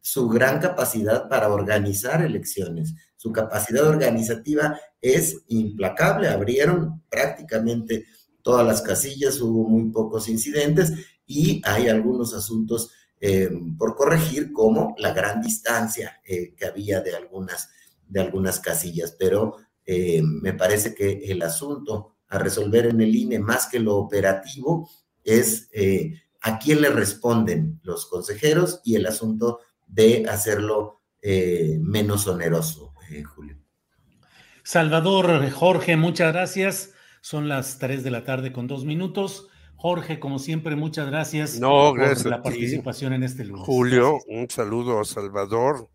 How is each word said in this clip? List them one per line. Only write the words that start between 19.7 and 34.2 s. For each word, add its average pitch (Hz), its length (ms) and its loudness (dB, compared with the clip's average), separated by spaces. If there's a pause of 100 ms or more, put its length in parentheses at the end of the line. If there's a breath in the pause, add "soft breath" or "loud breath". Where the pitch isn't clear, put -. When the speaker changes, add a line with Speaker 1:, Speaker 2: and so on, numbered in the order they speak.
Speaker 1:
eh, 90 360 0
me 78 300 -2
parece 107 420 0
que 98 300 -2
el 92 180 -4
asunto 107 680 -6 (180)
a 98 100 -4
resolver 101 480 2
en 117 140 2
el 110 160 4
I 123 60 2
N 120 140 -2
E, - 20 -2
más 113 280 0
que 120 140 -4
lo 104 160 2
operativo, 101 960 -2 (340 loud breath)
es, - 480 2
eh, 95 480 0 (220)
a 110 160 -2
quién 151 240 4
le 139 80 6
responden 101 920 0
los 87 220 -8
consejeros 110 800 0
y 113 120 2
el 95 100 0
asunto 110 540 -2 (260 loud breath)
de 110 420 6
hacerlo, 107 720 -2 (220)
eh, 87 580 0
menos 101 460 0
oneroso, 82 640 -2 (180)
eh, 76 120 -12
Julio. 73 340 -18 (1080 soft breath)